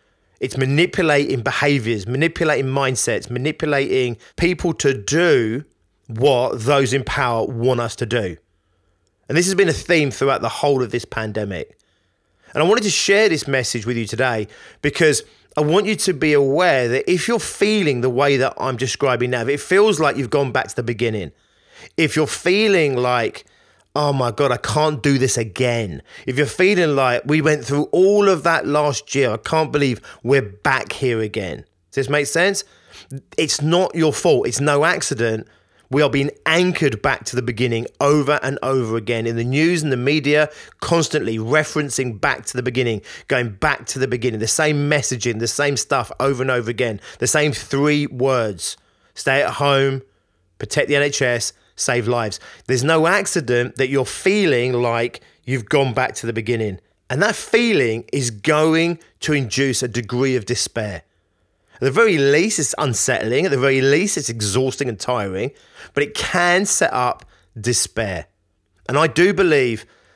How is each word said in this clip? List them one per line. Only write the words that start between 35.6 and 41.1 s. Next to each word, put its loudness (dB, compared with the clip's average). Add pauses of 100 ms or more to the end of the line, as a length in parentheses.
We 2
are 4
being 0 (140)
anchored 0
back -2
to -8
the 0
beginning -2 (140)
over 2
and -4
over 0
again -2
in -2
the -2
news 2
and -2
the 0
media, 2 (320)
constantly 0